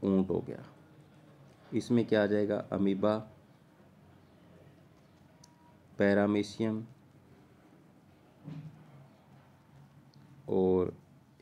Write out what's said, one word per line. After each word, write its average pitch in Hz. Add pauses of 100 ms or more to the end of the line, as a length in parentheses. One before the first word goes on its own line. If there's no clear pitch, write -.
ऊँट 95
हो 87
गया। - (1080)
इसमें 117
क्या 107
आ 101
जाएगा? 104 (140)
अमीबा, 98 (2750)
पैरामीशियम 104 (3750)
और 92 (460)